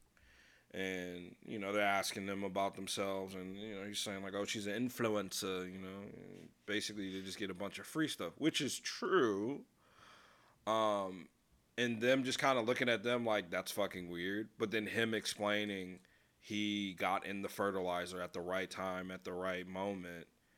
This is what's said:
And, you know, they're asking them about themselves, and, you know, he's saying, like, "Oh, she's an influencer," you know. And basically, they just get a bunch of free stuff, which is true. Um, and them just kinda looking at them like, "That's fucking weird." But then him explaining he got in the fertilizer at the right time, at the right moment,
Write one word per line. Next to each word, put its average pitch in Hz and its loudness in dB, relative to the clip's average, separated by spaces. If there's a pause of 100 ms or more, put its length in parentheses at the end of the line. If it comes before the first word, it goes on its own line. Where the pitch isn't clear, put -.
(760)
And, 90 -4 (120)
you 110 -6
know, 98 -2
they're 104 4
asking 98 2
them 98 -2
about 98 0
themselves, 95 -2
and, 92 -8
you 107 -8
know, 98 -8
he's 101 -6
saying, 98 -4
like, 95 -6
"Oh, 101 0
she's 104 -2
an 113 0
influencer," 95 0
you 92 -10
know. 95 -10
And 95 -14 (160)
basically, 104 -2
they 95 -4
just 92 -8
get 98 -2
a 92 -4
bunch 95 -6
of 98 -10
free 156 0
stuff, 87 -4
which 156 2
is 123 0
true. 131 2 (1000)
Um, 101 2 (480)
and 120 2
them 127 6
just 127 0
kinda 131 6
looking 123 4
at 113 4
them 120 2
like, 104 2
"That's 92 -2
fucking 95 -2
weird." 98 -2 (100)
But 110 2
then 107 0
him 113 2
explaining 104 0 (400)
he 104 0
got 95 0
in 98 -4
the 98 -2
fertilizer 90 0
at 90 -6
the 90 -6
right 92 0
time, 92 -4
at 92 -10
the 95 -6
right 90 -2
moment, 92 -4 (320)